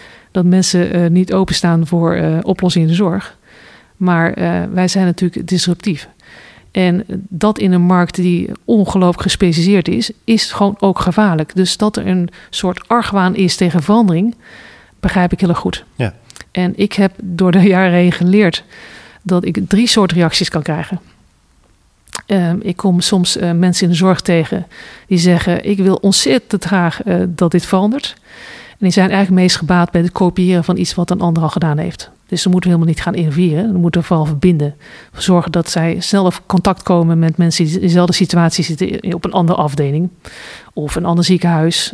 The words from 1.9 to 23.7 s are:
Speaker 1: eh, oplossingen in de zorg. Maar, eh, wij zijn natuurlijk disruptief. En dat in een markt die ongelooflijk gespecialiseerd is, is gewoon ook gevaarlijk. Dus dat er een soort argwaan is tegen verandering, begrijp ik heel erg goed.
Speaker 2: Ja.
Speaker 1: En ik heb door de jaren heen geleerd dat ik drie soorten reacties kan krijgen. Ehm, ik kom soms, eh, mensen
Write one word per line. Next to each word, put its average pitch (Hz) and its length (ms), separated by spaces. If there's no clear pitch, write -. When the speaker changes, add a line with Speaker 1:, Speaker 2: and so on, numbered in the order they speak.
Speaker 1:
eh, 160 280
oplossingen 175 460
in 165 40
de 170 60
zorg. 190 380
Maar, 170 360
eh, 175 300
wij 180 160
zijn 190 160
natuurlijk 175 440
disruptief. 175 600
En 185 340
dat 208 300
in 190 140
een 175 100
markt 175 320
die 175 360
ongelooflijk 185 580
gespecialiseerd 175 680
is, 226 220
is - 280
gewoon 202 260
ook 196 200
gevaarlijk. 175 560
Dus 185 220
dat 214 200
er - 100
een 180 220
soort - 380
argwaan 196 460
is 185 220
tegen 175 260
verandering, 208 520
begrijp 180 320
ik - 80
heel 185 80
erg 175 100
goed. - 260
Speaker 2:
Ja. 110 200
Speaker 1:
En 185 260
ik 208 160
heb 196 200
door 180 300
de 196 60
jaren 185 340
heen 175 200
geleerd 185 520
dat 180 220
ik 180 140
drie 226 180
soorten 190 300
reacties 170 320
kan 156 140
krijgen. 165 380
Ehm, 180 340
ik - 160
kom 175 240
soms, 180 360
eh, 175 160
mensen 180 320